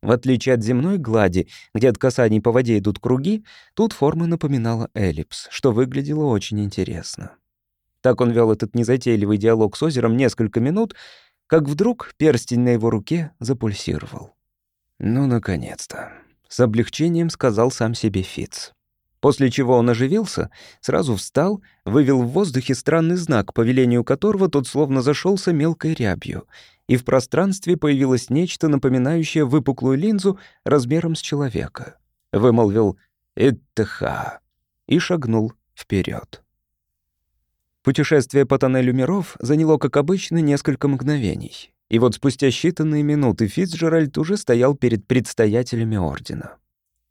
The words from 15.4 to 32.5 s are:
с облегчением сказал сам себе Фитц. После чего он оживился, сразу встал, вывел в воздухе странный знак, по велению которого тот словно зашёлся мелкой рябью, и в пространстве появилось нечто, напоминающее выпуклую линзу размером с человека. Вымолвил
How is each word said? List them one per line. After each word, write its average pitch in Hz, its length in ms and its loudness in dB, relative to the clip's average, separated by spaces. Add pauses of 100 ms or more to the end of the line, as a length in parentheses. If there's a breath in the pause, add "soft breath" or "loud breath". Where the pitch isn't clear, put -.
с - 120 -16
облегчением 151 680 0
сказал 120 420 0
сам 113 220 -2
себе 101 280 -2
Фитц. - 500 -12 (480)
После 139 300 2
чего 127 280 2
он 120 120 4
оживился, 135 600 -2 (280 loud breath)
сразу 143 360 -2
встал, 180 460 -2 (240 soft breath)
вывел 131 360 4
в 120 80 0
воздухе 135 460 -2
странный 165 400 0
знак, 156 380 -2
по 120 80 0
велению 120 420 2
которого 190 440 0
тот 143 200 0
словно 135 340 0
зашёлся 175 520 0
мелкой 160 420 -2
рябью, - 520 -4 (400 soft breath)
и 127 100 4
в 123 60 -2
пространстве 175 720 0
появилось 135 520 0
нечто, 165 380 0
напоминающее 147 760 0
выпуклую 131 540 0
линзу 196 420 0 (240 loud breath)
размером 156 520 0
с - 60 -8
человека. - 760 -6 (340)
Вымолвил 110 640 4 (380 soft breath)